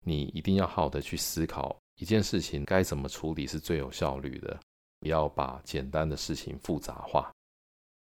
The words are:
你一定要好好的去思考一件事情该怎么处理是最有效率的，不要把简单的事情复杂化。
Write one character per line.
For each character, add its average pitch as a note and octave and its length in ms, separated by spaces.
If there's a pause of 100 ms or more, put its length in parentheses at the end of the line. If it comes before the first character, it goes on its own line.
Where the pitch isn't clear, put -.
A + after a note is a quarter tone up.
你 D2 280
一 - 60
定 F#2+ 160
要 F#2+ 120
好 F2 160
好 D2 60
的 D2+ 120
去 - 160
思 D#2+ 300
考 - 280 (240)
一 E2 60
件 G#2+ 160
事 F#2+ 180
情 C#2+ 240
该 F#2+ 200
怎 E2+ 120
么 C#2 140
处 D#2+ 240
理 D2 140
是 D#2 120
最 D#2+ 200
有 C2+ 120
效 C#2 280
率 C#2 180
的， - 200 (420)
不 - 80
要 D#2 200
把 C2 360
简 C#2 260
单 D#2 180
的 D2+ 80
事 D2+ 200
情 - 240
复 D#2 200
杂 - 140 (140)
化。 - 240 (680)